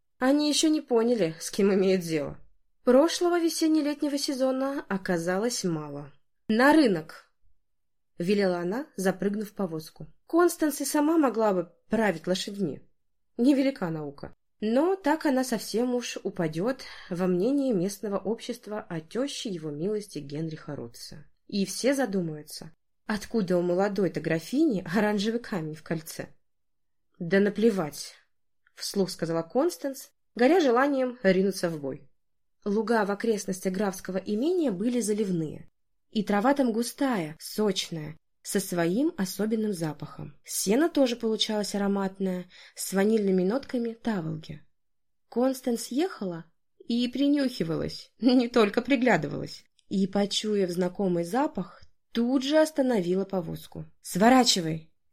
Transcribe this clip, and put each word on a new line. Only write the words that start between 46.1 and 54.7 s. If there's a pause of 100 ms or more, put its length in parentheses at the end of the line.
и
принюхивалась,
<laughs>
не
только
приглядывалась. (240)
И,
почуяв
знакомый
запах, (300)
тут
же
остановила
повозку. (180)
«Сворачивай!» (220)